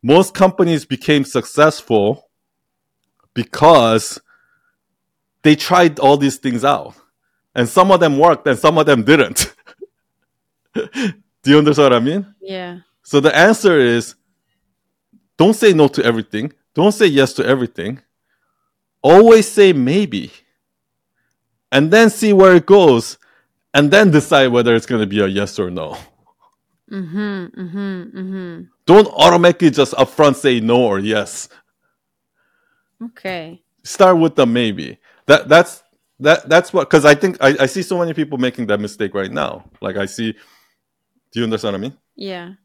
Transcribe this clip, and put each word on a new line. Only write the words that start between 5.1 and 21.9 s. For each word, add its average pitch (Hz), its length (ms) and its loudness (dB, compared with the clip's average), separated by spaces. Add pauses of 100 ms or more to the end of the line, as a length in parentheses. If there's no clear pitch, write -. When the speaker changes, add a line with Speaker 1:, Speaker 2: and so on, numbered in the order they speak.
Speaker 1:
they 151 120 4
tried 170 440 0
all 139 180 2
these 139 200 -2
things 120 280 -6
out. 120 280 -4 (640)
And 120 140 -2
some 190 220 2
of 180 100 2
them 147 180 0
worked 160 280 2
and 131 120 -2
some 160 180 2
of 156 80 0
them 131 180 2
didn't. 123 500 0 (1200)
<laughs> - 0 -
Do 226 380 -8 (340)
you 143 120 4
understand 147 360 2
what 117 80 2
I - 20 -4
mean? 190 380 -8
Speaker 2:
Yeah. 185 380 -14 (240)
Speaker 1:
So - 180 -2
the 151 140 2
answer 185 440 2
is, 120 360 -2 (1200)
don't 196 180 0
say 214 180 2
no 151 140 2
to - 160 -4
everything. 113 480 -4 (220)
Don't 190 180 0
say 208 160 0
yes 139 260 0
to - 120 -6
everything. 120 560 -6 (1000)
Always 214 480 6
say 196 240 4
maybe. 131 580 -4 (1400)
And 147 200 0